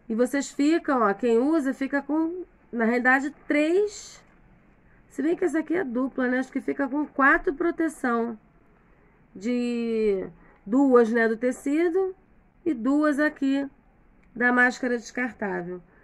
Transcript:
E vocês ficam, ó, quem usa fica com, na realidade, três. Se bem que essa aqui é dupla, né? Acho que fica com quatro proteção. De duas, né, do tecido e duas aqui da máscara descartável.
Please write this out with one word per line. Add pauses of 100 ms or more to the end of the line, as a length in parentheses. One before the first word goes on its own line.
E
vocês
ficam,
ó,
quem
usa
fica
com, (280)
na
realidade, (160)
três. (840)
Se
bem
que
essa
aqui
é
dupla,
né?
Acho
que
fica
com
quatro
proteção. (1000)
De (400)
duas,
né,
do
tecido (480)
e
duas
aqui (680)
da
máscara
descartável. (220)